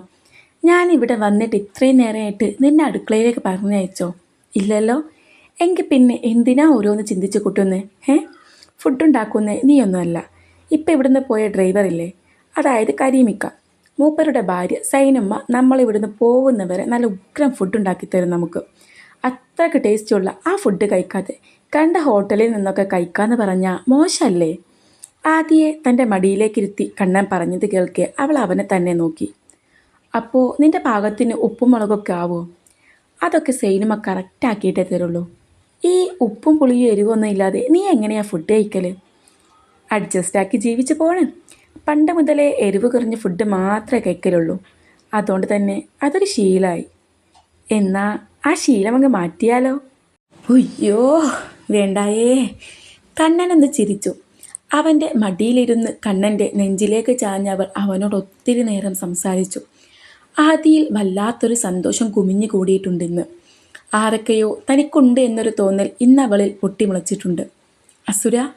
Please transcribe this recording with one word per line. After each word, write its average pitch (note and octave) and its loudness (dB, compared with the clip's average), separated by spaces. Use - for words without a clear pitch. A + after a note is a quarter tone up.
ഞാനിവിടെ E4 2
വന്നിട്ട് G#3+ 0
ഇത്രയും C4 2
നേരമായിട്ട് A3 0
നിന്നെ D4 4
അടുക്കളയിലേക്ക് A3+ 0
പറഞ്ഞയച്ചോ? F#3+ -2
ഇല്ലല്ലോ. G#3+ 0
എങ്കിൽ F4 0
പിന്നെ B3 4
എന്തിനാ A#3+ 2
ഓരോന്ന് G#3 2
ചിന്തിച്ച് G3 -2
കൂട്ടുന്നേ? G3 -2
ഏ, C#4 6
ഫുഡ് C#4 0
ഉണ്ടാക്കുന്നേ G#3+ 0
നീയൊന്നുമല്ല. F#3 2
ഇപ്പം D#4 0
ഇവിടുന്ന് C4+ 4
പോയ G#3+ -2
ഡ്രൈവറില്ലേ, F#3 0
അതായത് C4 0
കരീമിക്ക, C4 0
മൂപ്പരുടെ D4+ 2
ഭാര്യ F3+ -4
സൈനമ്മ, C4+ 2
നമ്മളിവിടുന്ന് B3 2
പോകുന്നവരെ A#3 0
നല്ല A#3+ -2
ഉഗ്രം A#3+ -2
ഫുഡ് G3+ -4
ഉണ്ടാക്കി F#3+ -2
തരും F3+ -2
നമുക്ക്. E3+ -4
അത്രയ്ക്ക് D4+ -2
ടേസ്റ്റുള്ള G#3 0
ആ F4+ 0
ഫുഡ് G#3 -2
കഴിക്കാതെ F#3+ -4
കണ്ട D#4+ 2
ഹോട്ടലിൽ A3 2
നിന്നൊക്കെ G3 -2
കഴിക്കാന്ന് G3 -2
പറഞ്ഞാ F#3 -2
മോശമല്ലേ?" B3+ 2
ആദിയെ D#4 2
തൻ്റെ B3+ 2
മടിയിലേക്കിരുത്തി G3+ 0
കണ്ണൻ F#3+ 0
പറഞ്ഞത് F3+ -2
കേൾക്കെ F3+ -2
അവൾ D4 0
അവനെ F#3+ -2
തന്നെ F3+ -2
നോക്കി. E3 -4
"അപ്പോ B3 -2
നിന്റെ D#4 2
പാകത്തിന് A3 -2
ഉപ്പും B3 0
മുളകൊക്കെ G#3 0
ആവോ?" F3 -4
"അതൊക്കെ E4 -2
സൈനുമ്മ G#3 0
കറക്റ്റ് F#3 -6
ആക്കിയിട്ടേ F#3+ -2
തരുള്ളൂ. F3 -4
ഈ F4+ 2
ഉപ്പും G#3+ 0
പുളിയും B3 2
എരിവൊന്നും G#3+ 0
ഇല്ലാതെ F#3+ 0
നീ F4 4
എങ്ങനെയാ G#3+ 0
ഫുഡ് F#3+ -4
കഴിക്കൽ?" G3+ 0
"അഡ്ജസ്റ്റ് G3 -2
ആക്കി F#3+ -4
ജീവിച്ച് A#3+ -2
പോണേ. E4 0
പണ്ട് D4+ 0
മുതലേ D4 2
എരിവ് G3 0
കുറഞ്ഞ A#3+ -2
ഫുഡ് G3 -4
മാത്രമേ G#3 -2
കഴിക്കലുള്ളൂ. F3 -2
അതുകൊണ്ട് G3+ -2
തന്നെ G3+ -2
അതൊരു F#4 0
ശീലമായി. F#3 0
എന്നാ G3 0
ആ D4 2
ശീലം A#3 0
അങ്ങ് C4+ 4
മാറ്റിയാലോ?" A#3+ 0
"ഉയ്യോ, A3+ 2
വേണ്ടായേ." G#3 0
കണ്ണനൊന്ന് E4 4
ചിരിച്ചു. G3+ -2
അവൻ്റെ D4+ 2
മടിയിലിരുന്ന് A3+ 0
കണ്ണൻ്റെ G#3 -2
നെഞ്ചിലേക്ക് G#3 0
ചാഞ്ഞവൾ G3 -4
അവനോട് G3+ -2
ഒത്തിരി A#3 -2
നേരം G3 -4
സംസാരിച്ചു. F#3 -4
ആദിയിൽ D#4 4
വല്ലാത്തൊരു G#3 -2
സന്തോഷം F#3+ -2
കുമിഞ്ഞു G3 0
കൂടിയിട്ടുണ്ടിന്ന്. F3+ -2
ആരൊക്കെയോ A3 0
തനിക്കുണ്ട് C4+ 2
എന്നൊരു A3+ -2
തോന്നൽ G3 0
ഇന്നവളിൽ A#3+ 4
പൊട്ടിമുളച്ചിട്ടുണ്ട്. F#3+ -4
"അസുര, A3 -2